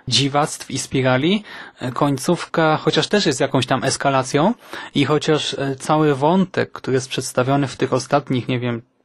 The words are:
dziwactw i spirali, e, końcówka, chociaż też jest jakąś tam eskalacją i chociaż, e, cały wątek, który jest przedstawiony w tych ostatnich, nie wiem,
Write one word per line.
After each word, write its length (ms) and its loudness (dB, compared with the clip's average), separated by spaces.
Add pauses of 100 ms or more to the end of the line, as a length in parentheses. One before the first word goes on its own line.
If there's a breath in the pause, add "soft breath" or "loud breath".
dziwactw 640 0
i 80 -6
spirali, 640 2 (380 loud breath)
e, 120 -6
końcówka, 840 0
chociaż 320 0
też 180 2
jest 140 0
jakąś 260 0
tam 180 0
eskalacją 680 2 (400 loud breath)
i 100 4
chociaż, 500 0
e, 220 -4
cały 380 2
wątek, 580 0
który 220 -6
jest 140 0
przedstawiony 600 0
w 80 -12
tych 160 -2
ostatnich, 560 0
nie 120 -2
wiem, 220 -4 (220)